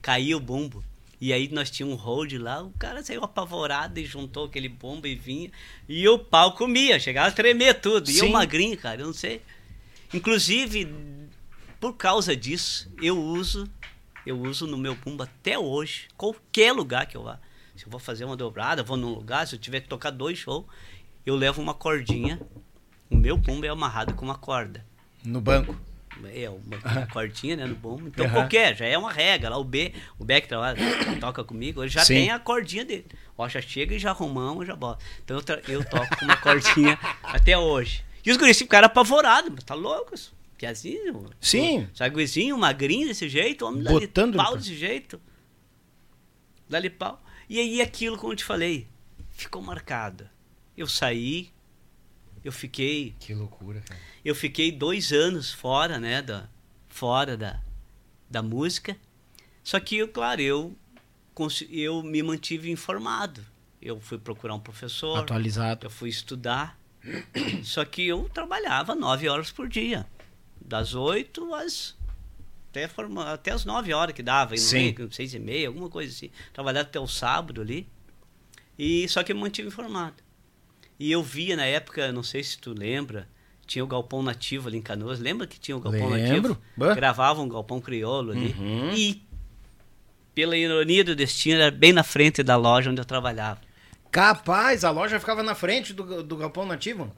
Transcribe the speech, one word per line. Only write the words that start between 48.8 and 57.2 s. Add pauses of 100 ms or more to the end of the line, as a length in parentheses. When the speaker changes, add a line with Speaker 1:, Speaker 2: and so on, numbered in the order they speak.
Speaker 1:
ficou
marcado. (480)
Eu
saí, (920)
eu
fiquei
Speaker 2:
Que
loucura,
cara. (240)
Speaker 1:
eu
fiquei
dois
anos
fora,
né,
da, (400)
fora